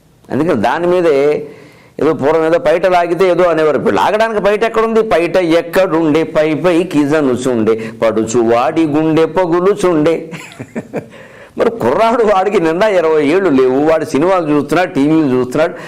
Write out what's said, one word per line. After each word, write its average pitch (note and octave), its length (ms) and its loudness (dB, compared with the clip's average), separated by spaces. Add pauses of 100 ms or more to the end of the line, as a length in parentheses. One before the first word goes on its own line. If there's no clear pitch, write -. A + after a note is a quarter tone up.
(320)
అందుకని C#3 300 -2
దాని D3+ 260 0
మీదే D#3 640 2 (500)
ఏదో D#3 140 2
పూర్వం D#3+ 320 0
ఏదో E3 140 2
పైట E3+ 260 0
లాగితే F3 440 2
ఏదో F3 140 2
అనేవారు. D#3 340 2
ఇప్పుడు D3+ 180 -2
లాగడానికి G#3 500 0
పైట G#3 180 0
ఎక్కడుంది? A3+ 380 0
"పైట E3+ 360 0
ఎక్కడుండే E3 840 0
పై D#3+ 300 0
పై E3+ 300 0
కిజనుచుండే, B2+ 1160 0
పడుచు A2 400 0
వాడి C3 440 0
గుండె D#3 400 0
పగులుచుండే." F3 1080 0 (280)
<laughs> - 1000 -14
మరి - 120 -2
కుర్రాడు, A3+ 540 0
వాడికి G3 360 0
నిండా E3 280 0
ఇరవై D#3+ 400 2
ఏళ్ళు F#3 220 0
లేవు, C3 400 2
వాడు D#3+ 160 0
సినిమాలు E3+ 440 0
చూస్తున్నాడు, D3+ 440 0
టీవీలు D3 400 2
చూస్తున్నాడు, D3 400 -2 (140)